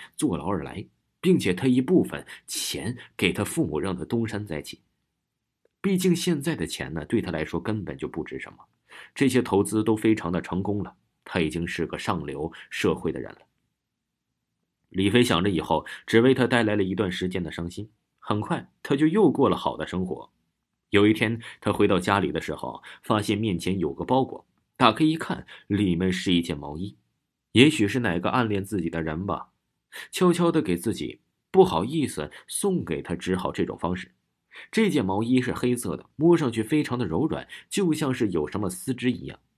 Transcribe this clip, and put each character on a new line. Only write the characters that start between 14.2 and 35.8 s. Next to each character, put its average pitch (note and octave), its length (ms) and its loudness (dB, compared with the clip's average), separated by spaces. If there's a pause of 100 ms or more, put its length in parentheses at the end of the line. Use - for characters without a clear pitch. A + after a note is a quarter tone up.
李 F#2+ 200 2
飞 A#2+ 140 6
想 F2 180 4
着 G2+ 80 2
以 E2 100 0
后， D2+ 260 -2 (200)
只 A2+ 140 6
为 B2+ 140 6
他 B2+ 120 4
带 A#2+ 160 2
来 G#2+ 140 2
了 G#2 80 2
一 F#2 100 -2
段 F#2+ 160 0
时 F#2 180 -4
间 F#2 140 -4
的 D#2 80 -6
伤 E2+ 200 -8
心。 G#2 200 -12 (280)
很 G#2 220 -2
快， C3+ 300 -6 (120)
他 - 120 -2
就 D3 120 2
又 F3 240 4
过 A#2+ 180 4
了 F2+ 80 2
好 B1 200 -4
的 D2+ 100 -6
生 F#2 200 -4
活。 C2 240 -10 (600)
有 G2+ 160 6
一 G#2+ 60 6
天， A2+ 280 0 (200)
他 G#2 120 0
回 G2+ 160 4
到 G2 100 4
家 G2 220 2
里 F#2 100 0
的 D#2+ 100 -4
时 D#2 140 -6
候， - 280 -10 (200)
发 G#2+ 180 2
现 G2+ 160 0
面 G#2 220 -2
前 F#2 200 -2
有 D2+ 140 -2
个 D2+ 120 -8
包 B2+ 200 2
裹， - 220 -12 (300)
打 A#2 160 6
开 D#3 120 2
一 D#3 120 2
看， - 300 -8 (200)
里 G2 300 2
面 F#2 160 0
是 F#2 200 0
一 F2 80 6
件 E2 160 -4
毛 C#2+ 220 -10
衣。 G2 180 -10 (560)
也 B2+ 160 8
许 A2 200 2
是 G#2 120 -2
哪 F#2+ 180 0
个 F2+ 120 -2
暗 A#2+ 180 0
恋 G2+ 160 -2
自 G#2 160 -4
己 E2 80 -4
的 E2 140 -4
人 D#2+ 240 -4
吧， - 220 -6 (640)
悄 F3+ 220 4
悄 E3+ 200 4
地 D#3 100 2
给 F2+ 140 0
自 F#2+ 180 -2
己 - 260 -8 (300)
不 F#3 140 8
好 F2+ 200 2
意 C#3 220 -2
思 D2+ 240 -6 (160)
送 - 380 -2
给 D2 180 -4
他， - 140 -4
只 - 180 -2
好 F2+ 160 -2
这 E2+ 140 -2
种 B1 120 -6
方 F2 180 -2
式。 - 180 -10 (580)
这 A3 180 2
件 C#3+ 160 2
毛 F#2+ 200 0
衣 B2+ 180 2
是 B2 100 -4
黑 B2 240 -2
色 F#2+ 200 -6